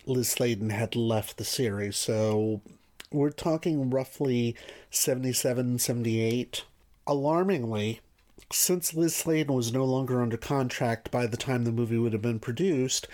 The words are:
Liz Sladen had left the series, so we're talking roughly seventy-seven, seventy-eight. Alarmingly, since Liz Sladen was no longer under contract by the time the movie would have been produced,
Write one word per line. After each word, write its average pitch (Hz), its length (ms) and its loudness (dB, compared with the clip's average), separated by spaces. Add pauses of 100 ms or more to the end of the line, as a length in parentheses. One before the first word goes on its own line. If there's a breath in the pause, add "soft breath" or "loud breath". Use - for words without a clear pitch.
Liz 127 240 0
Sladen 110 400 0
had 107 260 -2
left 113 400 0
the 110 80 -8
series, 101 540 -2
so 107 640 0 (500)
we're 147 180 2
talking 156 600 0
roughly 127 640 0 (340 loud breath)
seventy-seven, 127 880 0
seventy-eight. 117 840 0 (420)
Alarmingly, 143 960 0 (500)
since - 420 2
Liz 165 220 2
Sladen 156 400 0
was 117 180 0
no 131 120 2
longer 131 360 2
under 117 160 0
contract 127 760 -2
by 123 140 2
the 113 100 -2
time 123 260 0
the 117 80 2
movie 117 280 0
would 117 140 2
have 104 100 0
been 113 180 0
produced, 131 720 0